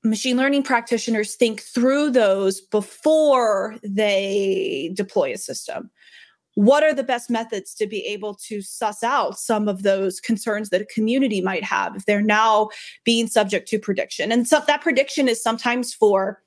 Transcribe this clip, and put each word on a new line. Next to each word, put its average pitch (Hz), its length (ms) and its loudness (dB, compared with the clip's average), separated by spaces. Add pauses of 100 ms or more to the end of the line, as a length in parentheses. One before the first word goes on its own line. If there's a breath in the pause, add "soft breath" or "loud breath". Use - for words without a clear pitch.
machine 226 340 0
learning 277 280 2
practitioners 226 720 -2
think 220 260 2
through 269 480 2
those 196 500 2
before 226 1200 2
they 196 1080 0
deploy 185 380 -2
a 95 60 -6
system. - 520 -10 (680 loud breath)
What 269 280 6
are 311 100 2
the 262 80 -2
best 240 280 -4
methods 226 440 -6
to 214 140 -4
be 208 180 -8
able 208 300 -8 (100)
to 208 160 -8
suss - 400 -6
out 233 380 -2
some 214 260 -2
of 190 160 -4
those 196 380 0
concerns 214 500 -4
that 190 100 0
a 214 40 -8
community 220 560 0
might 190 240 -4
have - 320 -4
if 190 100 -8
they're 208 160 2
now 214 460 4 (360 loud breath)
being 233 220 2
subject 202 440 0
to 214 100 0
prediction? 190 500 -4
And 240 160 2
so 302 220 4
that 294 120 2
prediction 277 460 0
is 226 160 0
sometimes 240 500 -2
for 196 540 2